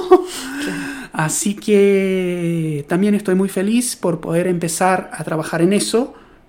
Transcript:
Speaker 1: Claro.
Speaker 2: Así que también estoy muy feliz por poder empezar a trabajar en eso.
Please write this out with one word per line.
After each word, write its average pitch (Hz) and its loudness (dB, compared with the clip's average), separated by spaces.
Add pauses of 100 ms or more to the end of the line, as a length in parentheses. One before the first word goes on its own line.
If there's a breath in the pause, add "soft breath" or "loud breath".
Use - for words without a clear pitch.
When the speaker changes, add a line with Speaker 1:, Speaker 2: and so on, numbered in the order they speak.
Speaker 1:
Claro. 277 0 (160)
Speaker 2:
Así 160 -2
que 180 2
también 202 2
estoy 190 0
muy 190 2
feliz 220 0
por 170 -2
poder 170 0
empezar 185 0
a 160 -10
trabajar 160 -4
en 185 6
eso. 220 0 (360 soft breath)